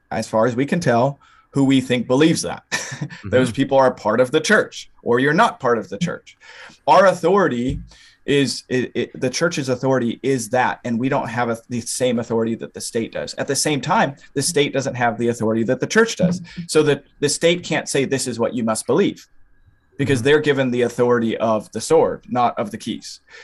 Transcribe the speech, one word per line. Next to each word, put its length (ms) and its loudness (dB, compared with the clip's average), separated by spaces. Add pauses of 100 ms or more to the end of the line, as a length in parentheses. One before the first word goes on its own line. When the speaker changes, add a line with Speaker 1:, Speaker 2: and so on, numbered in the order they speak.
(120)
Speaker 1:
as 160 -4
far 200 2
as 80 -2
we 100 0
can 140 -2
tell, 400 2 (320)
who 120 2
we 180 4
think 260 -2
believes 340 4
that. 280 -8
<laughs> 40 -10 (240)
Speaker 2:
Mm-hmm. 320 -12
Speaker 1:
Those 220 2
people 260 0
are 160 4
part 280 -2
of 100 2
the 80 4
church, 500 0 (140)
or 160 2
you're 140 2
not 260 2
part 180 2
of 120 -8
the 100 -10
church. 380 -8 (500)
Our 200 8
authority 760 0 (440)
is, 440 0
it, 260 -2
it, 260 -6
the 80 0
church's 400 -2
authority 540 -2
is 280 -2
that, 340 0
and 120 -4
we 120 -2
don't 180 -2
have 220 -4
a, 80 -4 (120)
the 120 -6
same 360 -2
authority 380 -2
that 180 -12
the 80 -14
state 300 -6
does. 240 -8
At 120 -8
the 100 -2
same 240 -2
time, 340 0 (200)
the 60 -2
state 320 0
doesn't 220 -4
have 240 0
the 80 0
authority 360 0
that 180 0
the 40 -4
church 300 2
does. 260 0 (260)
So 140 2
the, 220 2 (160)
the 100 0
state 340 0
can't 260 -4
say, 160 0
"This 200 -2
is 140 -6
what 160 0
you 80 -4
must 240 -4
believe," 400 0 (680)
because 260 0
they're 160 6
given 320 0
the 120 0
authority 540 0
of 360 -2
the 80 -8
sword, 480 2
not 280 0
of 140 -6
the 60 -12
keys. 420 -10 (240)